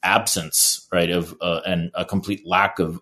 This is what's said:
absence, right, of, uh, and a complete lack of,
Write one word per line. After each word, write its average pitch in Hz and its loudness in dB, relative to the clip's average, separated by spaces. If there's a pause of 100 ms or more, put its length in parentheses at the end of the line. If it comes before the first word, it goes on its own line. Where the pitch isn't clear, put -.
absence, - 0
right, 85 2
of, 85 -2
uh, 82 -2
and 85 -2
a 87 -4
complete 98 -4
lack 92 2
of, 85 -2